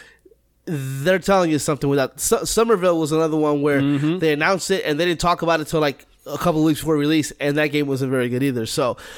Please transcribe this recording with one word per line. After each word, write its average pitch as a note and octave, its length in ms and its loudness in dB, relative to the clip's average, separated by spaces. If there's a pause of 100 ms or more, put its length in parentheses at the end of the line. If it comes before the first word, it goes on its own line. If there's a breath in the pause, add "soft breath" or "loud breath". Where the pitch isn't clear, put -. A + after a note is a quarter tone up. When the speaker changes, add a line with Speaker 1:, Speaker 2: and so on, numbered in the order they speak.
(640 loud breath)
Speaker 1:
they're C#3 540 -2
telling F3+ 320 2
you D3+ 80 2
something C#3+ 300 -2
without, C#3 320 0
Su-, A3 240 0
Somerville F#3 520 2
was D#3 140 0
another D#3+ 240 0
one D3+ 260 2
where C#3+ 200 2
Speaker 2:
Mm-hmm. C#3+ 380 0
Speaker 1:
they D#3+ 120 2
announced E3 400 0
it F#3+ 140 -2
and D3 120 -2
they E3 80 0
didn't F3 140 -2
talk F3 220 0
about E3 180 0
it D3+ 80 -8
till, D#3+ 140 0
like, C#3+ 240 -2 (200)
a C#3+ 120 -8
couple D#3 240 0
of D#3 40 4
weeks D#3 140 2
before D#3 160 0
release, D3+ 360 0 (100)
and C#3+ 160 0
that D3+ 100 0
game D3 200 0
wasn't C3+ 220 -2
very B2+ 200 0
good B2 120 -2
either. B2 240 -2
So, B2 300 -2 (220 loud breath)